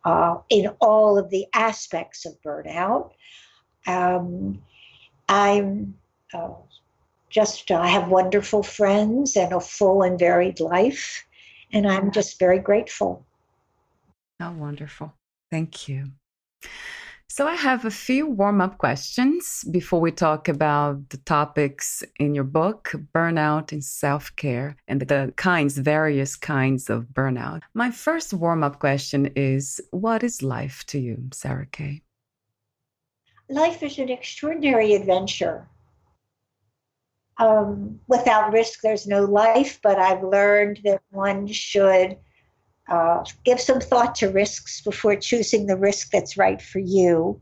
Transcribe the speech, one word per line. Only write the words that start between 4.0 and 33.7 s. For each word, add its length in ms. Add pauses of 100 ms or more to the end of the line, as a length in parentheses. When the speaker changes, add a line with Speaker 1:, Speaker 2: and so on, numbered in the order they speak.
Speaker 1:
I'm, 640 (400)
uh, 160 (800)
just, 420
uh, 80
I 80
have 200
wonderful 560
friends 720
and 180
a 60
full 420
and 160
varied 420
life, 680 (480)
and 140
I'm 240
just 280
very 200
grateful. 680 (1120)
Speaker 2:
How 140
wonderful. 600 (380)
Thank 380
you. 220 (1200)
So 160
I 60
have 320
a 60
few 340
warm-up 540
questions 920
before 300
we 100
talk 380
about 600
the 80
topics 840 (160)
in 140
your 100
book, 480 (220)
Burnout 580
and 120
Self-Care, 920 (120)
and 140
the 360
kinds, 400
various 580
kinds 540
of 240
burnout. 480 (140)
My 160
first 420
warm-up 460
question 560
is, 440 (120)
what 320
is 180
life 460
to 120
you, 180 (140)
Sarah 360
Kay? 340 (1500)
Speaker 1:
Life 360